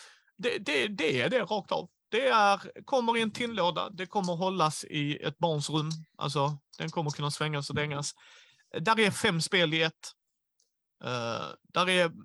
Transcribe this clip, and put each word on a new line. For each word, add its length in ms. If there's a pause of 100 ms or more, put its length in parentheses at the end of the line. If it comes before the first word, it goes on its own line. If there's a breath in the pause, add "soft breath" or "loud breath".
(380 loud breath)
Det, 200
det, 300
det 340
är 80
det 120
rakt 300
av. 180 (200)
Det 180
är, 580
kommer 320
i 40
en 100
tinlåda. 580
Det 160
kommer 300
hållas 480
i 400
ett 140
barns 320
rum. 200 (280)
Alltså, 400 (200)
den 120
kommer 220
kunna 200
svängas 380
och 60
dängas. 380 (680 soft breath)
Där 200
är 120
fem 300
spel 320
i 100
ett. 280 (920)
Eh, 420 (180)
där 260
är 220 (140)